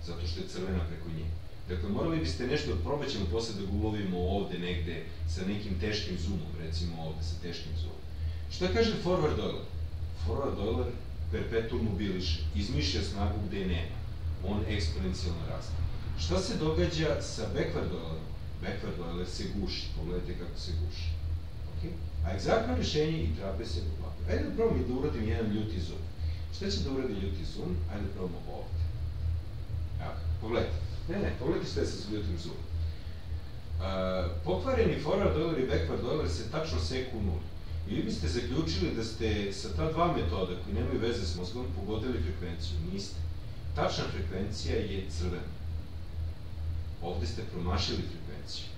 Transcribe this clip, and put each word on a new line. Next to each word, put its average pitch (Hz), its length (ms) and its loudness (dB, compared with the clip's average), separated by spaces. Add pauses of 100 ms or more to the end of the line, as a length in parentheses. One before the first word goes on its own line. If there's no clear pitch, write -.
Zato 82 200 -2
što - 140 0
je - 80 -4
crvena 90 400 0
preko 80 200 -4
nje. 80 160 -4 (440)
Dakle, 90 200 0
morali 165 300 2
biste 127 280 0
nešto, 127 380 2
probat 113 240 0
ćemo 101 220 0
posle 110 240 2
da 101 120 -2
ga 104 60 0
ulovimo 104 460 2
ovde 90 400 2
negde 85 460 0 (240)
sa 95 180 0
nekim 104 340 0
teškim 104 380 0
zoomom, 82 420 0
recimo 80 420 -2
ovde 78 200 -4
sa - 200 0
teškim 78 340 -4
zoomom. - 260 -2 (480)
Šta 180 240 0
kaže 226 180 6 (120)
forward 170 340 4
Euler? - 260 -2 (600)
Forward 92 320 0
Euler 110 280 2 (460)
perpetuum 113 520 2
mobiliše, 95 560 2 (140)
izmišlja - 480 2
snagu - 360 2 (100)
gde 101 120 -2
je 92 60 0
nema. 82 320 2 (460)
On 104 240 2
eksponencijalno 92 800 0
raste. - 240 -4 (460)
Šta 180 200 2
se 196 180 2
događa 156 680 4
sa - 200 -4 (120)
backward - 360 0
Eulerom? 80 380 -4 (340)
Backward 87 480 -4
Euler 87 160 -2
se - 180 -4 (100)
guši, - 320 -2 (100)
pogledajte 90 420 -2
kako - 220 -4
se - 120 -4
guši. - 360 -2 (600)
Ok? - 220 -2 (340)
A - 100 2
egzaktno 233 420 4
rešenje 160 460 4
i - 160 2
trapez - 300 -2
se - 120 0 (100)
poklapaju. - 400 -4
Ajde - 180 2
da - 80 -2
probam 226 240 4
i 120 80 2
da 123 60 0
uradim 110 340 2
jedan 110 240 2
ljuti 107 280 0
zoom. - 200 -4 (560)
Šta 196 140 -2
će - 140 2
da 135 60 0
uradi 131 240 0
ljuti 98 300 -2 (100)
zoom? - 220 -2 (160)
Ajde 104 140 -2
da 98 80 -2
probamo 90 240 -2 (140)
ovde. - 280 -2 (1200)
Evo, - 100 -4 (280)
pogledajte. 113 360 2 (320)
Ne, 185 100 0
ne, - 200 2
pogledajte - 320 2
šta 85 100 2
je 82 60 4
sa - 260 -2
ljutim 87 260 0
zoomom. - 260 -6
E, - 1600 -2 (160)
pokvareni 226 600 4
forward 175 360 4
Euler 160 180 2
i 131 100 4
backward - 420 2
Euler 151 200 0
se - 200 -2
tačno 160 300 0
seku 127 380 -2
u 101 40 0
nuli. 82 240 0 (440)
I - 40 0
vi - 80 0
biste - 260 0
zaključili 143 680 2
da 113 80 0
ste 101 480 0
sa - 240 -4
ta 156 160 2
dva 170 240 4
metoda 92 380 2 (100)
koji - 100 -2
nemaju - 260 2
veze - 260 2
s 85 100 0
mozgom 123 300 -4 (100)
pogodili 107 460 0
frekvenciju. 85 540 -2 (160)
Niste. 101 240 -4 (580)
Tačna - 380 2
frekvencija - 640 0
je 95 340 0
crvena. 82 420 -2 (1500)
Ovde 82 240 0
ste - 160 -2 (100)
promašili 85 460 0
frekvenciju. - 680 -6 (140)